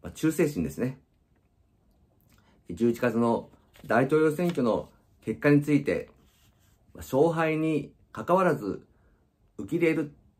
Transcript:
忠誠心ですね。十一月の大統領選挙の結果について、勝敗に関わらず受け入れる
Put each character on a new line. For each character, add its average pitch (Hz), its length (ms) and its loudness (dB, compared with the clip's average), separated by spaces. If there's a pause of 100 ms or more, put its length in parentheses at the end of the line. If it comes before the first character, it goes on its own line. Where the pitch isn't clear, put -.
(140)
忠 - 140 -2
誠 156 200 0
心 90 140 -4
で - 80 -6
す - 80 -12
ね。 127 200 -4 (1700)
十 110 220 0
一 117 100 -2
月 117 160 0
の 117 320 0 (380)
大 120 200 2
統 156 140 2
領 156 140 2
選 175 140 0
挙 143 140 -2
の 107 280 -2 (340)
結 110 160 -6
果 147 100 4
に 147 120 6
つ 147 100 -2
い 143 100 2
て、 - 280 -4 (840)
勝 147 360 2
敗 160 260 0
に 156 360 -2 (200)
関 117 240 0
わ 185 80 4
ら 156 100 4
ず 98 300 -6 (720)
受 - 140 -12
け 165 60 -2
入 170 100 0
れ 160 80 2
る 151 180 -6 (280)